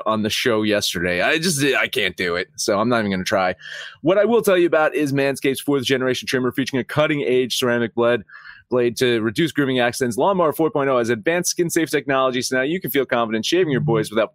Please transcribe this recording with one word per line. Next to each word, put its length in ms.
on 160
the 80
show 320
yesterday? 580
I 180
just, 240
I 240
can't 300
do 180
it, 220
so 240
I'm 80
not 120
even 100
gonna 140
try. 320
What 160
I 80
will 160
tell 160
you 100
about 280
is 180
Manscaped's 480
fourth 240
generation 420
trimmer, 240
featuring 300
a 40
cutting 400
edge 340
ceramic 360
blade, 280
blade 260
to 240
reduce 320
grooming 260
accidents. 380
Lawnmower 380
four 160
point 180
oh 80
has 140
advanced 400
skin 180
safe 220
technology, 500
so 160
now 60
you 180
can 100
feel 140
confident 400
shaving 260
your 120
boys 280
without 240